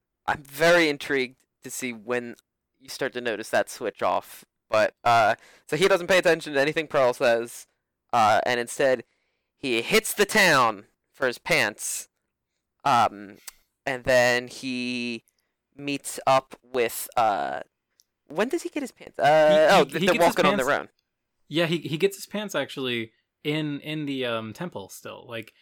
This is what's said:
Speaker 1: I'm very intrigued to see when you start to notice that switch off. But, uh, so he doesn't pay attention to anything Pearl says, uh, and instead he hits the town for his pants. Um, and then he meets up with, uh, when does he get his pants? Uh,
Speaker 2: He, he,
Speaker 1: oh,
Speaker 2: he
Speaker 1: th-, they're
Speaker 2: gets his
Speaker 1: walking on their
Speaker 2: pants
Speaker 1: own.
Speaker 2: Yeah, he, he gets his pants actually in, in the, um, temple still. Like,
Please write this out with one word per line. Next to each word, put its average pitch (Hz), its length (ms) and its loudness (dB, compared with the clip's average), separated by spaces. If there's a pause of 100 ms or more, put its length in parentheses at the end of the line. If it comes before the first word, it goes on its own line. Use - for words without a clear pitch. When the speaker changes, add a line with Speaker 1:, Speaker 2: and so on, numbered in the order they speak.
(260)
Speaker 1:
I'm 147 160 -6
very 160 480 4
intrigued 135 480 -2 (260)
to 131 60 -14
see 127 240 -8
when 120 420 -6 (420)
you 135 120 -20
start 131 240 -4
to 123 80 -6
notice 110 260 -4
that 107 220 -2
switch - 320 -8
off. 92 420 -4 (240)
But, 107 340 0
uh, 117 320 4 (320)
so 151 120 -6
he 190 100 2
doesn't 175 200 2
pay 190 100 4
attention 165 340 0
to 139 80 0
anything 151 280 -2
Pearl 127 260 2
says, 117 520 0 (460)
uh, 107 340 4
and 120 140 0
instead 127 420 0 (540)
he 123 260 -2
hits - 320 0
the 202 120 2
town 131 580 4 (280)
for 139 140 -4
his 120 120 -2
pants. - 720 -2 (760)
Um, 104 520 0 (500)
and 127 180 -6
then 123 440 4
he 123 760 -8 (520)
meets 143 500 -8
up 135 360 2
with, 123 540 -4
uh, 90 440 0 (680)
when 185 200 -4
does 339 140 -4
he 349 60 -10
get 302 140 -8
his 247 100 -10
pants? - 260 -20
Uh, 156 300 6
Speaker 2:
He, 151 60 6
he, 156 60 4
Speaker 1:
oh, 165 180 6
Speaker 2:
he 135 120 2
Speaker 1:
th-, - 20 -18
they're 156 80 -4
Speaker 2:
gets 180 120 2
his - 80 2
Speaker 1:
walking 170 260 4
on - 100 2
their 127 100 -2
Speaker 2:
pants 127 160 0
Speaker 1:
own. - 60 -14 (600)
Speaker 2:
Yeah, 160 180 -2
he, 165 120 -2
he 147 200 -8
gets 196 180 -2
his - 100 -16
pants 202 280 -10
actually 127 580 -6 (300)
in, 151 380 -6
in 156 260 -8
the, 135 200 -4
um, 113 260 -6
temple 104 360 -12
still. - 400 -18
Like, 113 340 -14